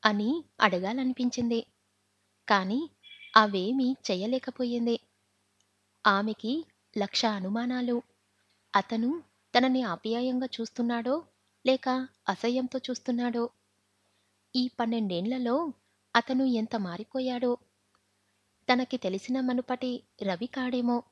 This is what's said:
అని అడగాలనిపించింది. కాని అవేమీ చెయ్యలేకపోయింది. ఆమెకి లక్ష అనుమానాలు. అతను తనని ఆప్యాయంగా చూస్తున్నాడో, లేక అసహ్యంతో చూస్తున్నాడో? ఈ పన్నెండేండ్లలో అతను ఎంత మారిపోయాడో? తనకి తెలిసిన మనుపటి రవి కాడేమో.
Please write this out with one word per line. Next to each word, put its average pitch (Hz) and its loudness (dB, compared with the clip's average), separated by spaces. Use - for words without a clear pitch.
అని 208 2
అడగాలనిపించింది. 233 0
కాని 202 2
అవేమీ 214 4
చెయ్యలేకపోయింది. 233 -2
ఆమెకి 214 2
లక్ష 202 -2
అనుమానాలు. 233 -2
అతను 226 2
తనని 254 4
ఆప్యాయంగా 240 -2
చూస్తున్నాడో, 233 -2
లేక 262 2
అసహ్యంతో 247 -2
చూస్తున్నాడో? 240 -2
ఈ 254 2
పన్నెండేండ్లలో 226 0
అతను 254 4
ఎంత 226 0
మారిపోయాడో? 240 -2
తనకి 254 2
తెలిసిన 196 -4
మనుపటి 254 -2
రవి 190 -2
కాడేమో. 247 0